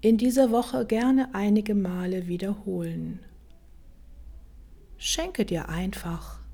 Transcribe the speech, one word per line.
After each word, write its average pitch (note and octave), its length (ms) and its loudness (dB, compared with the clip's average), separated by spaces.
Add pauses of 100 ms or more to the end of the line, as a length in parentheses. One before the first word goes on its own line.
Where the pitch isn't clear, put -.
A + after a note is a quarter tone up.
in A3+ 180 6
dieser B3 340 4
Woche A#3+ 340 0
gerne B3+ 480 2
einige G#3 400 2
Male F3+ 540 -2
wiederholen. F3 880 -4 (1800)
Schenke E4 460 -2
dir E3 240 -4
einfach E3+ 720 -6 (140)